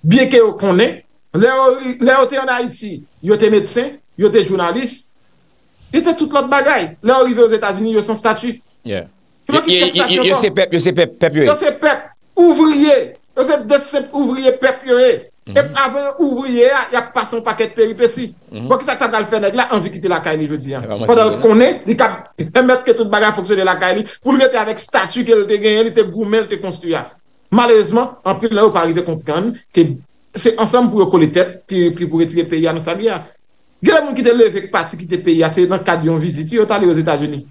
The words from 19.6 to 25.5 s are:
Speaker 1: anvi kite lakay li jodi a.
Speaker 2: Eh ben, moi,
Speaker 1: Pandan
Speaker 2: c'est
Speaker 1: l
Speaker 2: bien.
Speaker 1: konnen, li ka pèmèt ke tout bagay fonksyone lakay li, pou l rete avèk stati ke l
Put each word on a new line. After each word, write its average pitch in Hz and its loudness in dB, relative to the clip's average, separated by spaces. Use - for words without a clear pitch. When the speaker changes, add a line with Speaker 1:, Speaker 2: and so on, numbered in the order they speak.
Speaker 1:
anvi 196 -2
kite 185 -10
lakay 160 -2
li 156 -4
jodi 139 -8
a. - -8
Speaker 2:
Eh 113 -10
ben, 107 -6
moi, 113 -4
Speaker 1:
Pandan 233 4
Speaker 2:
c'est 214 0
Speaker 1:
l - -10
Speaker 2:
bien. - -8
Speaker 1:
konnen, 233 4
li 220 -2
ka 262 2
pèmèt 247 0
ke 233 4
tout 220 -2
bagay 208 0
fonksyone 190 -2
lakay 185 -2
li, 214 -6
pou 262 0
l - 2
rete 262 4
avèk 214 -6
stati 233 -2
ke 226 4
l 208 4